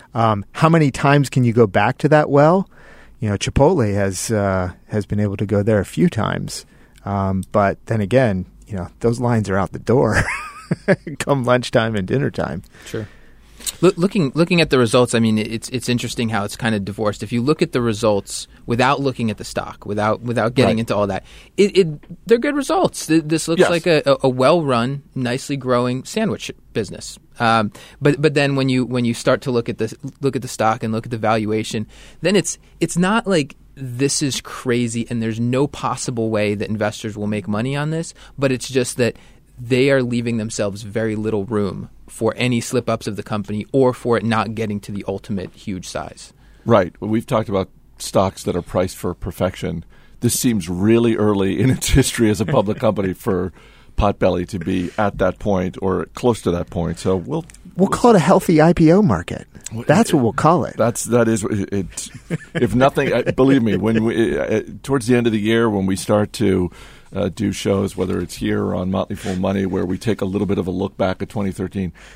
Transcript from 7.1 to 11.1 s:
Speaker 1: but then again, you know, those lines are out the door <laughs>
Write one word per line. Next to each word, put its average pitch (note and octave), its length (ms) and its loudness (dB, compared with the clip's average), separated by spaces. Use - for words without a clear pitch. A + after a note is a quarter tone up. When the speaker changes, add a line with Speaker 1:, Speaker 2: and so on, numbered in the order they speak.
Speaker 1:
but G2 340 2
then A2+ 140 -2
again, G2+ 460 2
you G2+ 100 -10
know, F2 120 -8
those A#2 200 0
lines A#2 300 2
are F#2+ 60 0
out G2 160 0
the - 60 -8
door B2 440 2
<laughs> - 500 -4